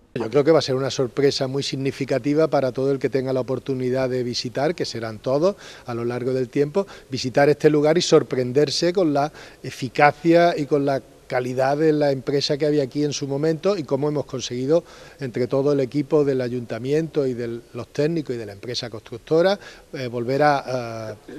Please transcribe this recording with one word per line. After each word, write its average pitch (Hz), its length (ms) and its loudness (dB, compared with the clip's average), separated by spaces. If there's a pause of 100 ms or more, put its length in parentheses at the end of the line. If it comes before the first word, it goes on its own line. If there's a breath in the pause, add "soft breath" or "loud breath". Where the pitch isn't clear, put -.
(160)
Yo 113 140 -4
creo 143 140 4
que 151 80 6
va 156 80 6
a - 40 2
ser 131 120 -2
una 135 140 -2
sorpresa 135 580 0
muy 131 160 -4
significativa 139 840 0
para 135 260 0
todo 131 180 0
el 135 80 -2
que 135 80 0
tenga 131 240 -2
la 131 80 0
oportunidad 127 680 -2
de 127 140 -2
visitar, 131 520 -4
que 151 80 -6
serán 113 360 -8
todos 151 360 0 (300 loud breath)
a 120 80 -8
lo 120 100 -4
largo 120 300 -2
del 131 160 -2
tiempo, 147 360 0 (240 loud breath)
visitar 131 380 2
este 151 220 6
lugar 151 280 4
y 180 40 2
sorprenderse 135 880 2
con 175 220 2
la 143 180 0 (320 loud breath)
eficacia 151 920 4
y 151 80 -2
con 143 200 2
la 135 160 0 (260)
calidad 131 500 0
de 156 160 4
la 147 180 2
empresa 139 460 -2
que 147 80 -2
había 147 180 2
aquí 143 220 -2
en 143 80 -2
su - 120 -6
momento 156 520 0
y 160 60 -6
cómo 139 260 -2
hemos 147 160 -2
conseguido, 131 580 -2 (380 loud breath)
entre 123 260 -4
todo 139 240 0
el 143 80 2
equipo 143 460 0
del 135 160 0
ayuntamiento 123 840 -4
y 127 80 -2
de 117 280 -8 (120)
los 117 140 -10
técnicos 151 480 -2
y - 20 -8
de 113 80 -10
la 101 60 -14
empresa 117 380 -10
constructora, 160 680 0 (360 loud breath)
eh, 135 140 -6
volver 120 360 -2
a, 123 680 -2
a 107 40 -12 (240)